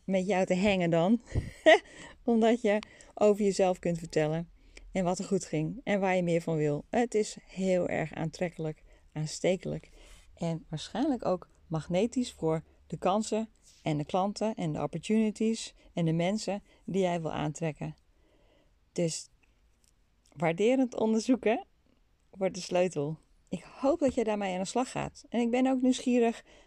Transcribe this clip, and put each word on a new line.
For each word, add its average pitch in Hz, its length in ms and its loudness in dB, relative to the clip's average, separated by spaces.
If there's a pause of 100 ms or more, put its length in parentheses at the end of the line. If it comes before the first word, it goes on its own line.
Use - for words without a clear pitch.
met 185 240 0
jou 190 180 2
te 180 100 0
hangen 185 340 2
dan. 175 320 4 (520)
<laughs> - 500 -2
Omdat 226 380 4
je 208 180 2 (340)
over 208 300 4
jezelf 190 360 2
kunt 170 180 -2
vertellen. 165 520 -2 (420)
En 190 120 -2
wat 180 160 0
er 185 60 -6
goed 185 200 -2
ging. 160 380 -4
En 202 160 0
waar 185 160 2
je 180 80 2
meer 170 180 2
van 165 140 -2
wil. 147 340 0
Het 240 260 0
is 214 220 0 (100)
heel 185 400 0
erg 151 260 -4
aantrekkelijk, 160 680 -6 (300)
aanstekelijk. 156 760 -4 (440)
En 165 360 -6
waarschijnlijk 226 560 -4
ook - 240 -4 (180)
magnetisch 185 640 -2
voor 160 320 -2 (240)
de 160 100 -10
kansen 214 520 0 (380)
en 151 100 0
de 147 80 -2
klanten 196 500 -2
en 156 160 -4
de 151 100 -4
opportunities 214 920 -2 (200)
en 175 120 0
de 165 80 2
mensen 190 500 -2 (220)
die 190 160 -2
jij 175 200 0
wil 156 100 -4
aantrekken. 151 640 -6 (960)
Dus - 380 -4 (1040)
waarderend 202 640 2
onderzoeken 220 680 2 (640)
wordt 190 260 -4
de 175 60 -10
sleutel. 160 560 -2 (320)
Ik - 140 -8
hoop - 360 0
dat 262 140 2
jij 240 100 0
daarmee 202 300 -2
aan 185 80 -4
de 196 40 -2
slag 247 260 -4
gaat. - 380 -8
En 226 100 -2
ik 233 120 0
ben 254 160 2
ook 262 140 0
nieuwsgierig 247 640 2 (240)